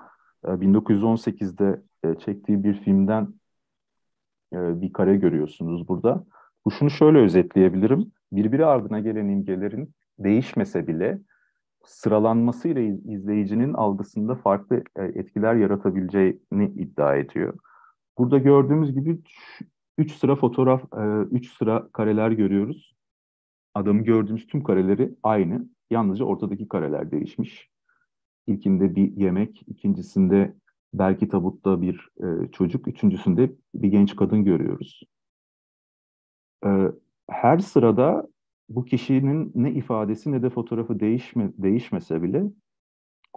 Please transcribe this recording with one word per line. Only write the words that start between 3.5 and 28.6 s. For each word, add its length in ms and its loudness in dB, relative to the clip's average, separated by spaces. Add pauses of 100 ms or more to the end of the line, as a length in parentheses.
e, 280 -4
bir 120 -6
kare 240 2
görüyorsunuz 720 -2
burada. 360 -2 (400)
Bu 60 -2
şunu 200 0
şöyle 280 6
özetleyebilirim. 920 4 (200)
Birbiri 340 2
ardına 340 2
gelen 280 -4
imgelerin 680 -4 (240)
değişmese 680 0
bile 340 -2 (640)
sıralanmasıyla 1000 0
iz-, 240 -4
izleyicinin 680 -2
algısında 600 -4
farklı, 480 -2 (140)
e, 80 -6
etkiler 500 -2
yaratabileceğini 1120 0 (100)
iddia 400 0
ediyor. 380 -4 (680)
Burada 180 4
gördüğümüz 560 4
gibi 160 -2
üç, 520 -12 (360)
üç 140 -2
sıra 240 0
fotoğraf, 460 2 (120)
e, 100 -6 (260)
üç 220 -4
sıra 400 -2
kareler 380 0
görüyoruz. 680 -2 (800)
Adamı 280 0
gördüğümüz 440 0
tüm 160 -4
kareleri 600 0
aynı. 460 0 (220)
Yalnızca 340 0
ortadaki 440 -4
kareler 420 -4
değişmiş. 600 -8 (760)
İlkinde 500 0